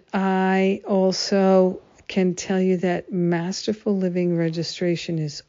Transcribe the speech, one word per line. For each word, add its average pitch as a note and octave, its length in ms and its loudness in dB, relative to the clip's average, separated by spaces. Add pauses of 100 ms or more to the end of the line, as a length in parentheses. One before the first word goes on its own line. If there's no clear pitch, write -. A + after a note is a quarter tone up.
(120)
I F#3+ 720 2
also F#3+ 960 2 (260)
can F#3 300 0
tell F#3+ 240 -2
you F#3 160 2
that F3 360 -2
Masterful F3+ 840 -2
Living F3+ 400 0
registration E3 840 -2
is D3+ 300 -6